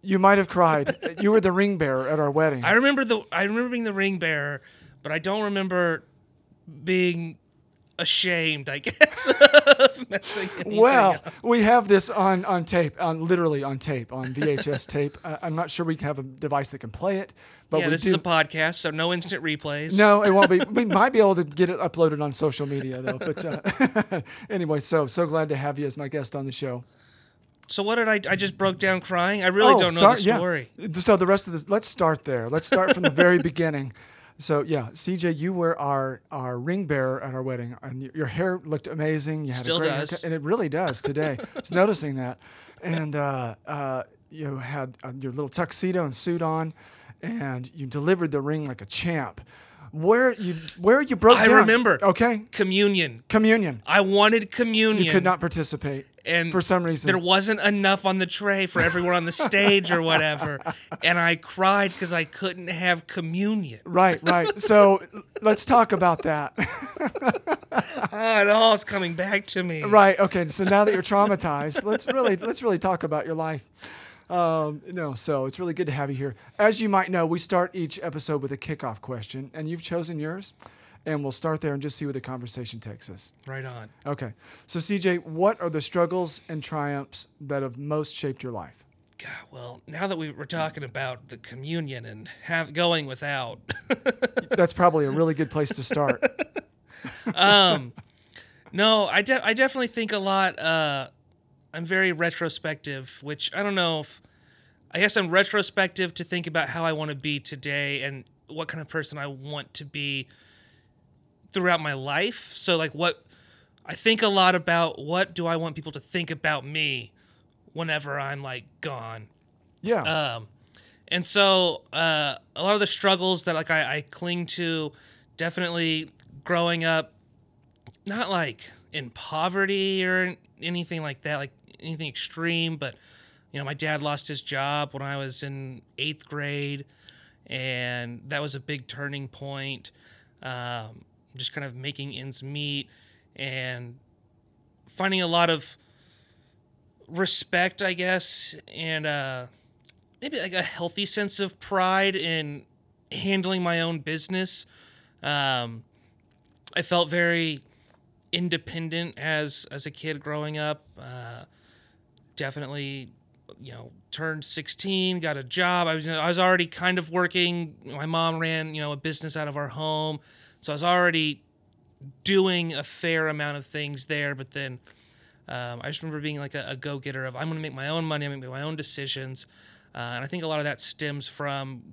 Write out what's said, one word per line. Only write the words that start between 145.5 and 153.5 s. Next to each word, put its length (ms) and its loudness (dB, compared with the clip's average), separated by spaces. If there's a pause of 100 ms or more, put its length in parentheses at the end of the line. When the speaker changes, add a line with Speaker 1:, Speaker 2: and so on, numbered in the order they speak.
Speaker 2:
of 260 -4 (1300)
respect, 760 -2
I 100 0
guess, 600 -4 (120)
and, 400 -6
uh, 400 -6 (760)
maybe, 180 -6
like, 140 -6
a 80 -2
healthy 420 -6
sense 340 -4
of 220 -6
pride 560 2
in 480 -4 (480)
handling 500 -2